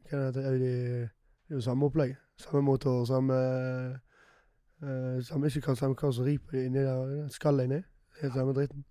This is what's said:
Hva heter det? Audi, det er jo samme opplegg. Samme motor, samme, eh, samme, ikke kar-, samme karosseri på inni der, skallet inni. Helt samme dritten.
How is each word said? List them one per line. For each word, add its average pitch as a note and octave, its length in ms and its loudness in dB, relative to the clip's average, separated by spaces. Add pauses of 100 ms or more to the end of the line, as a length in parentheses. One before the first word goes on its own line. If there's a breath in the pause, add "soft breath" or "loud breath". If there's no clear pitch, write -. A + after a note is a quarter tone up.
Hva C#3 160 -2
heter C3 160 -2
det? C3+ 60 -4
Audi, C3 240 2 (760)
det - 80 -10
er - 20 -4
jo C3+ 60 0
samme B2+ 240 2
opplegg. C#3 300 2 (260)
Samme C#3+ 240 0
motor, C3 400 2
samme, C3 320 2 (1500 soft breath)
eh, B2+ 400 -4
samme, C#3+ 240 0
ikke B2+ 140 0
kar-, C3 160 0
samme C3+ 180 0
karosseri C3+ 440 0
på - 180 -8
inni C3 240 0
der, C3+ 480 -2
skallet C#3 400 2
inni. C#3+ 140 -2 (400)
Helt C3+ 120 -2
samme C3 220 0
dritten. C#3+ 340 -2